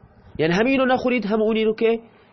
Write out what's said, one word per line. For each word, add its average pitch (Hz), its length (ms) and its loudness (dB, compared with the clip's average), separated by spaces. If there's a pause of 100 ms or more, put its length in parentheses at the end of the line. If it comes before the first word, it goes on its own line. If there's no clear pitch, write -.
(380)
یعنی 160 160 0
هم 208 120 2
اینو 269 200 2
نخورید، 247 400 0
هم 214 160 0
اونی 220 220 0
رو 214 120 0
که 226 240 0 (340)